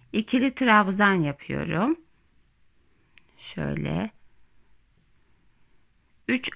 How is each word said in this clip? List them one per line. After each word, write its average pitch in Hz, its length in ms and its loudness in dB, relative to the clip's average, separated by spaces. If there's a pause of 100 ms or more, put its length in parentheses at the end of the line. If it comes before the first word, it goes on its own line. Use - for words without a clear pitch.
(140)
İkili 254 420 0
trabzan 208 580 4
yapıyorum. 160 880 -2 (1400)
Şöyle. 151 720 -6 (2250)
Üç 247 280 -2